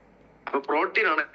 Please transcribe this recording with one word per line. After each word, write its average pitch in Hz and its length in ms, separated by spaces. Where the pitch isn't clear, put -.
അപ്പൊ 139 140
പ്രോട്ടീനാണ് 160 760